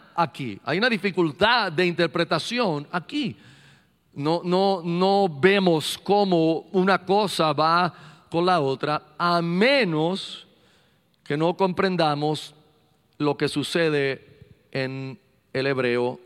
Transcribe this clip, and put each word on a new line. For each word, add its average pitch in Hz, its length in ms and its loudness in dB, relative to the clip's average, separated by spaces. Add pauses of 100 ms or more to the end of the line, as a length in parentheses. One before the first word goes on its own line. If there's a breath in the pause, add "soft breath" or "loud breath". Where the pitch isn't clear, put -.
(160)
aquí, 127 480 -4
hay 156 140 -2
una 233 100 2
dificultad 196 840 0
de 165 140 0
interpretación 170 1040 -2
aquí. 180 460 -6 (760 soft breath)
No, 156 280 -2
no, 185 400 0
no 185 460 2
vemos 175 760 2
cómo 175 580 2 (120)
una 185 320 2
cosa 196 480 0
va 160 400 2 (380 loud breath)
con 170 160 0
la 180 140 4
otra, 147 420 -2 (160)
a 175 240 2
menos 180 1040 0 (760 soft breath)
que 143 140 -6
no 165 180 0
comprendamos 165 1000 -2 (640)
lo 143 180 0
que 143 120 -2
sucede 143 960 -2 (260)
en 135 480 -8 (340)
el 131 140 -2
hebreo 123 580 0